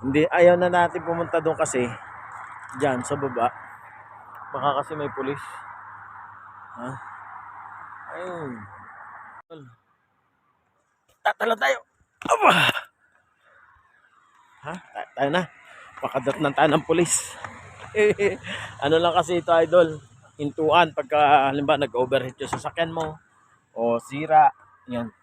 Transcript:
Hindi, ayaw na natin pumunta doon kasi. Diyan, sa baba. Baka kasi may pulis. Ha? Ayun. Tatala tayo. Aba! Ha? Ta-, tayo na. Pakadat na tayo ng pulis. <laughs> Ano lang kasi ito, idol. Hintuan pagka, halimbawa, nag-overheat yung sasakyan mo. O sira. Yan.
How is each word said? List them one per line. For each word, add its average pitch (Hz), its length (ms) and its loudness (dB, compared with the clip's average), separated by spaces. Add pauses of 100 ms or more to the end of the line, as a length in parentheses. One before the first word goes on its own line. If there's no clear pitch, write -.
Hindi, 147 240 2
ayaw 175 320 6
na 180 80 2
natin 175 320 2
pumunta 165 400 -2
doon 156 160 -2
kasi. 139 320 0 (880)
Diyan, 131 240 0
sa 139 160 -6
baba. 123 320 -2 (1080)
Baka 135 240 0
kasi 151 140 -8
may 147 180 -6
pulis. 135 300 -6 (1400)
Ha? 123 80 -10 (1300)
Ayun. 170 340 -10 (2750)
Tatala 214 380 -2
tayo. 269 260 -2 (400)
Aba! 415 280 4 (2000)
Ha? 147 80 -10
Ta-, - 400 -14
tayo 139 160 0
na. 175 140 0 (580)
Pakadat 131 400 -4
na 143 160 0
tayo 151 160 6
ng 156 140 0
pulis. - 500 0 (600)
<laughs> 202 440 2 (440)
Ano 160 160 4
lang 170 160 2
kasi 175 240 2
ito, 170 160 0
idol. 165 440 4 (360)
Hintuan 156 560 2
pagka, 147 560 4
halimbawa, 139 320 0
nag-overheat 127 600 0
yung 135 120 -6
sasakyan 165 400 -4
mo. 156 240 -6 (560)
O 117 280 0
sira. 151 520 4 (360)
Yan. 120 200 -6 (140)